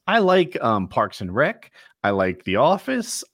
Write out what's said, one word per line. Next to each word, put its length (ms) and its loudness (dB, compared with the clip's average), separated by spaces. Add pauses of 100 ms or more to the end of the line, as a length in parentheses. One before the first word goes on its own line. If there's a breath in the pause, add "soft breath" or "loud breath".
I 100 2
like, 460 2
um, 240 0
Parks 320 -4
and 120 -8
Rec. 380 -2 (340 soft breath)
I 60 2
like 340 -2
The 120 -2
Office. 760 -2